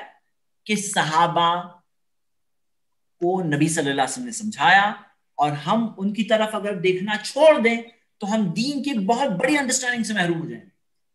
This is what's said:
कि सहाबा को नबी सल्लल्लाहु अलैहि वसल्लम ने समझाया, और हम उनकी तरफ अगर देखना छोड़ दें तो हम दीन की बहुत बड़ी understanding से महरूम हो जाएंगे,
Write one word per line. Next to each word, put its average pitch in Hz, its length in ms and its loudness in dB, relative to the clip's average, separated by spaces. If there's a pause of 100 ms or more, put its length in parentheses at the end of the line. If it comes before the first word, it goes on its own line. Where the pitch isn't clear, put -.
(680)
कि 214 80 0
सहाबा 170 800 2 (1700)
को 185 220 0
नबी 151 260 2
सल्लल्लाहु 151 240 -2
अलैहि 131 180 0
वसल्लम 123 140 -8
ने 220 80 -10
समझाया, 208 720 2 (340)
और 147 140 0
हम 185 340 0 (140)
उनकी 208 240 -2
तरफ 214 320 0
अगर 202 240 -4
देखना 185 380 0
छोड़ 294 420 4
दें 233 240 0 (380)
तो 202 60 -6
हम 208 240 0
दीन 254 320 -4
की 285 100 -4 (120)
बहुत 240 260 0
बड़ी 262 240 0
understanding 247 500 -2
से 214 80 -6
महरूम 170 260 0
हो 156 60 -6
जाएंगे, 113 260 -14 (440)